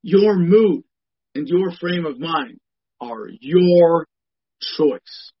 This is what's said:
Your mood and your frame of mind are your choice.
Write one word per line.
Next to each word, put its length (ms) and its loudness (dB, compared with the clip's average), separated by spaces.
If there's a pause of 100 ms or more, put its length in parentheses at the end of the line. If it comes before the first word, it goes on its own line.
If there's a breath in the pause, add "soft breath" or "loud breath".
Your 340 2
mood 480 2 (500)
and 140 -8
your 240 -2
frame 340 -6
of 140 -10
mind 400 -8 (400)
are 260 -14 (140)
your 640 2 (720)
choice. 640 -4